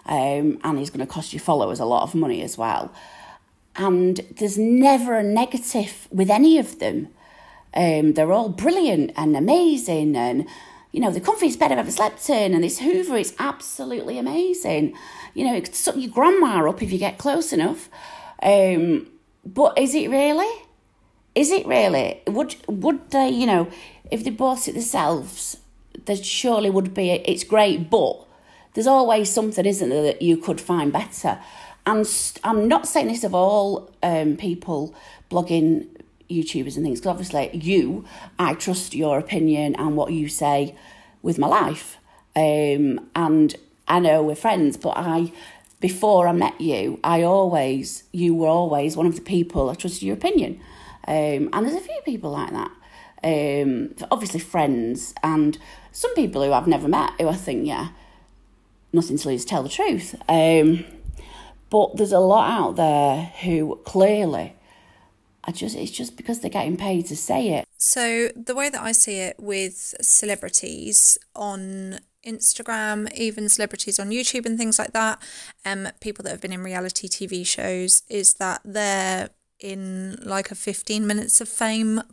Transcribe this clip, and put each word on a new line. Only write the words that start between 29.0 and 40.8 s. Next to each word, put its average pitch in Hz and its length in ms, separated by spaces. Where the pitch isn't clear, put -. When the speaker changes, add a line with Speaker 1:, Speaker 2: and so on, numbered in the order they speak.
Speaker 1:
something, 220 360
isn't 185 220
there, 147 160
that - 180
you 170 140
could 165 240
find 156 320
better. 160 480
And 214 200
st-, - 380
I'm 214 240
not 320 180
saying 285 220
this 233 160
of 190 100
all, 196 560
um, 160 320
people 170 580
blogging, 165 580
YouTubers 160 480
and 156 80
things, 127 160
'cause 196 60
obviously 175 460
you, 170 520
I 160 140
trust 180 420
your 151 240
opinion 151 560
and 151 220
what 156 160
you 151 160
say 143 460